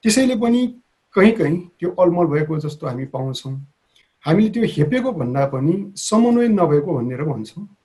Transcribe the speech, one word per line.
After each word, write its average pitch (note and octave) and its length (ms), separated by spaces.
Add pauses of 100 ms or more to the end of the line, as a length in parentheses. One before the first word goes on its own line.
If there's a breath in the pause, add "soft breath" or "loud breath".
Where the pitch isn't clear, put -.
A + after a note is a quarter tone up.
त्यसैले B3 340
पनि A#3+ 440 (340)
कहीँ G#3 180
कहीँ E3 380 (100)
त्यो E3+ 100
अलमल F3 340
भएको D3+ 340
जस्तो D3+ 280
हामी C3 180
पाउँछौँ। C3+ 600 (600)
हामीले G3+ 240
त्यो A#3 160
हेपेको B3 460
भन्दा C#3 340
पनि D#3 500
समन्वय A#3+ 520
नभएको D#3+ 500
भनेर B2 240
भन्छौँ। D#3 640